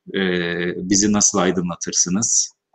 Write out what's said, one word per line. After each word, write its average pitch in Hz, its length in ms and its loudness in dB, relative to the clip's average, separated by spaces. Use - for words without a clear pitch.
e, 95 40 -2
bizi 101 220 4
nasıl 104 260 2
aydınlatırsınız? 87 1160 0